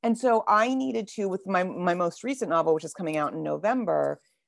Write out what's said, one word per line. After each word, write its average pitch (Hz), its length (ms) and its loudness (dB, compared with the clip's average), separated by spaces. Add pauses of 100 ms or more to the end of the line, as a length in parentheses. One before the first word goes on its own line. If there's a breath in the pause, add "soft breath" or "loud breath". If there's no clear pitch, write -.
And 233 160 2
so 233 300 2
I 220 260 4
needed 262 360 -2
to, 208 200 -4
with 190 160 -6
my, 185 180 2
my 180 300 0
most 175 300 -2
recent 247 260 -4
novel, 160 240 4
which 156 100 0
is 160 120 -12
coming 160 200 -4
out 147 160 0
in 156 120 -6
November, 151 760 0 (280)